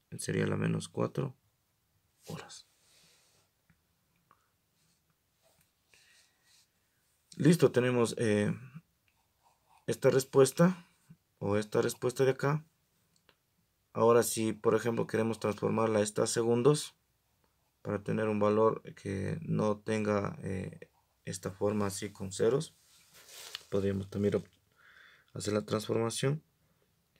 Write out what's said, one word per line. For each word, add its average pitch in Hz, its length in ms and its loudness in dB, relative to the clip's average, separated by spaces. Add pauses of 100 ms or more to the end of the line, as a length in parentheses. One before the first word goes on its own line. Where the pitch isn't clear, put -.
(180)
Sería - 280 -4
la 101 100 -2
menos 107 320 -4
cuatro 127 460 -6 (920)
horas. - 400 -18 (4000)
Listo, 151 360 6
tenemos, 120 460 2
eh, 107 360 2 (1300)
esta 127 240 2
respuesta 135 760 4 (520)
o 104 180 0
esta 107 260 0
respuesta 123 420 0
de 131 80 4
acá. 143 320 -2 (1300)
Ahora, 117 300 6
si 110 300 -2
por 110 240 2
ejemplo 113 300 0
queremos 110 340 -2
transformarla 110 580 0
a 104 40 2
esta 110 220 0
a - 20 -2
segundos 120 680 2 (880)
para 101 220 -6
tener 110 240 -2
un 107 100 -2
valor 107 440 2 (120)
que 98 460 -6
no 107 380 -2
tenga, 104 640 -2
eh, 95 480 -10 (340)
esta 101 260 -10
forma 104 360 -2
así 98 240 -8
con 95 220 -12
ceros, 113 420 0 (920)
podríamos 98 420 -2
también 101 260 0
op-, 95 100 -2 (840)
hacer 101 220 -6
la 104 100 -2
transformación. 113 760 -2 (760)